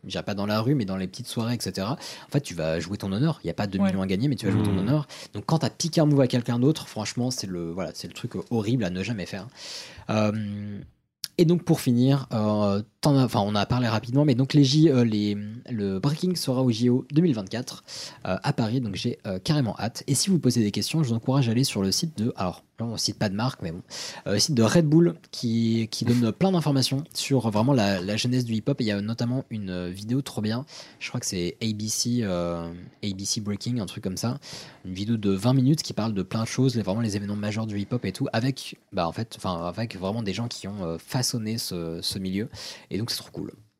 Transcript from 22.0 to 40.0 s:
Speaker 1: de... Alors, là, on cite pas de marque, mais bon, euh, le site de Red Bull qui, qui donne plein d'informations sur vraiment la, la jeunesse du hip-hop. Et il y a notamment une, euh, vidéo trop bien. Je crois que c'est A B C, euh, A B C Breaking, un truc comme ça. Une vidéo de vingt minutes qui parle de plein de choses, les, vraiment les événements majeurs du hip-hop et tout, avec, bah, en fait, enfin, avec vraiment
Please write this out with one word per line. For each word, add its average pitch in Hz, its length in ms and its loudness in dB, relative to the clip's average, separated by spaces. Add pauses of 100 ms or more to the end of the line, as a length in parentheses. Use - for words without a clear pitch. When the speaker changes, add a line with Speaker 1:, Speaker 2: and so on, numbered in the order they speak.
Speaker 1:
de... 113 180 -2
Alors, - 280 -4 (140)
là, 117 80 -6
on 110 120 -6
cite - 200 -4
pas 110 120 0
de 95 60 -4
marque, 123 260 -4
mais 85 100 -6
bon, 90 100 -10 (460)
euh, 95 60 0
le 104 60 2
site 151 160 2
de 113 80 6
Red 156 220 6
Bull 165 300 6 (160)
qui, 113 600 0
qui - 120 -4
donne 120 300 4
plein 190 180 2
d'informations 143 520 2 (100)
sur 123 360 2
vraiment 110 220 4
la, 101 300 4
la 101 160 -2
jeunesse 127 260 0
du 117 120 -2
hip-hop. 135 260 0
Et - 40 2
il - 20 2
y 104 40 2
a 101 100 0
notamment 120 480 -2
une, 104 200 -6
euh, 90 200 -4
vidéo 107 320 -2
trop - 200 -6
bien. 127 240 -2 (340)
Je - 100 -10
crois 127 120 -4
que - 40 -8
c'est 87 360 -2
A 117 120 -2
B 107 140 -6
C, 120 360 0
euh, 87 460 -2 (340)
A 107 100 -4
B 95 100 -8
C - 160 -4
Breaking, 107 400 -4
un - 60 -2
truc - 180 -10
comme 95 140 -4
ça. 139 200 -2 (480)
Une 92 80 -8
vidéo 104 220 -2
de 104 160 2
vingt 104 220 2
minutes 135 300 4
qui - 100 -8
parle 107 200 -2
de 95 100 -2
plein 113 200 -4
de 110 40 -2
choses, 127 280 2
les, 110 60 2
vraiment 98 200 0
les 104 140 0
événements 101 220 -4
majeurs 107 280 -4
du 101 140 -4
hip-hop 120 260 -4
et 95 60 -2
tout, 135 220 -4
avec, 127 440 -2 (140)
bah, 87 160 0
en 80 60 -4
fait, - 240 -6
enfin, 87 280 -2
avec 101 320 -6
vraiment 98 260 -2